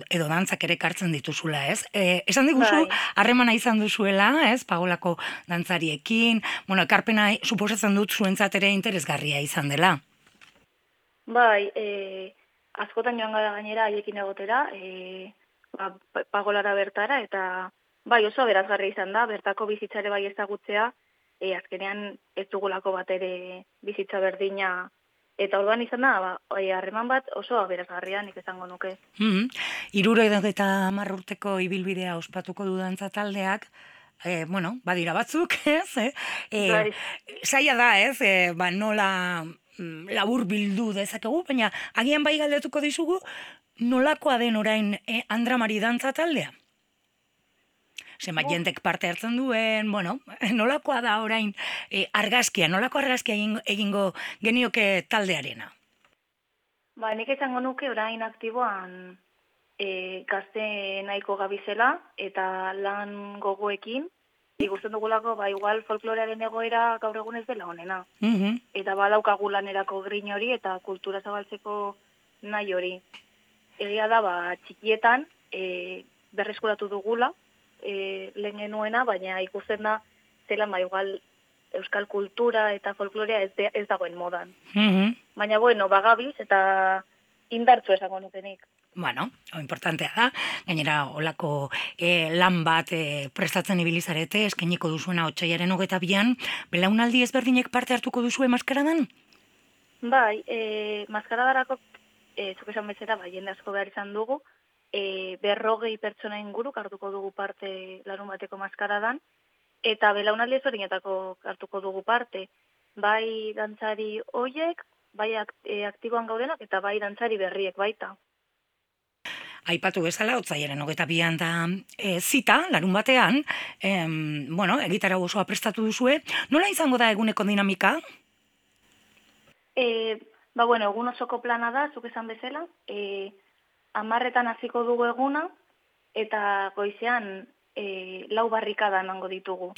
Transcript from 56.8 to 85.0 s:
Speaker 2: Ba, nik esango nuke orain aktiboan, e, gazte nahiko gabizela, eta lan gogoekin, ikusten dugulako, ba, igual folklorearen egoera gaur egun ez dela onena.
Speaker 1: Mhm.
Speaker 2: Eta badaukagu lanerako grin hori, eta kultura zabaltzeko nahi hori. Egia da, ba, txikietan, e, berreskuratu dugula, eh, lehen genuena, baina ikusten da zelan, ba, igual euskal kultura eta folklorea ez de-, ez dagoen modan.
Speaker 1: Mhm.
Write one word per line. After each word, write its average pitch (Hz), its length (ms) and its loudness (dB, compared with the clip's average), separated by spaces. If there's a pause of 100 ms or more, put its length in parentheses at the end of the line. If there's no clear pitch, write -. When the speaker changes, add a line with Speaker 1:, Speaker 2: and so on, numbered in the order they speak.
Speaker 2:
Ba, 220 200 -4
nik 226 160 -4
esango 269 320 -2
nuke 262 240 -4
orain 226 340 -4
aktiboan, 196 960 -6 (600)
e, 202 100 -4 (380)
gazte 196 760 -6
nahiko 202 380 -6
gabizela, 202 540 0 (260)
eta 190 540 -4
lan 202 640 -8
gogoekin, 208 640 -4 (560)
ikusten 202 320 -4
dugulako, 220 480 0
ba, 202 80 0
igual 208 360 0
folklorearen 220 600 -4
egoera 226 540 0
gaur 220 180 -4
egun 226 240 -8
ez 220 80 -12
dela 196 240 -8
onena. 180 300 -8 (160)
Speaker 1:
Mhm. 214 400 2 (160)
Speaker 2:
Eta 196 200 -4
badaukagu 202 540 4
lanerako 196 560 -4
grin 202 280 -6
hori, 226 200 -2
eta 196 280 -4
kultura 196 440 -8
zabaltzeko 202 720 -8 (460)
nahi 208 320 -6
hori. 180 240 -4 (800)
Egia 214 300 -2
da, 226 120 6
ba, 185 140 0 (220)
txikietan, 220 680 2 (220)
e, 185 560 -8 (320)
berreskuratu 208 580 -2
dugula, 233 400 0 (500)
eh, 190 520 -6
lehen 208 240 -8
genuena, 214 460 -2
baina 190 380 -2
ikusten 208 400 -4
da 214 200 0 (460)
zelan, 208 220 0
ba, 185 100 -2
igual 190 400 -4 (520)
euskal 202 360 -4
kultura 214 680 0
eta 202 200 -6
folklorea 208 480 -2
ez 196 140 -4
de-, 202 180 0
ez 208 140 -2
dagoen 175 280 -2
modan. 175 380 -8 (200)
Speaker 1:
Mhm. 202 400 4 (220)